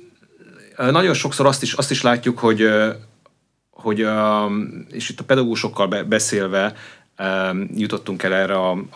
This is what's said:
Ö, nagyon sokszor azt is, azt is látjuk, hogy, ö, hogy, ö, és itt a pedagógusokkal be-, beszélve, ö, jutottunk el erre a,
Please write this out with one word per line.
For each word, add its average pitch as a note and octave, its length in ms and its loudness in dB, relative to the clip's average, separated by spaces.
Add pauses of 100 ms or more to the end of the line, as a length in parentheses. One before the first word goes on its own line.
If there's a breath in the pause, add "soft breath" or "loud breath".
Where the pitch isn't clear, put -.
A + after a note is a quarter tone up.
(760)
Ö, C3 160 0
nagyon E3+ 220 4
sokszor C#3 320 0
azt C3+ 160 2
is, - 120 -2
azt C#3+ 180 -2
is B2+ 100 -2
látjuk, A#2+ 380 2
hogy, A2+ 220 4
ö, G#2+ 280 4 (800)
hogy, A2 320 -4
ö, G#2+ 440 2 (460)
és - 180 -8
itt - 100 -12
a - 40 -10
pedagógusokkal A2+ 640 0
be-, F#2+ 160 -2
beszélve, G2+ 680 0 (440 loud breath)
ö, F#2+ 320 -2 (260)
jutottunk G#2 480 -4
el F#2 100 0
erre F#2+ 220 0
a, F#2 160 2 (240)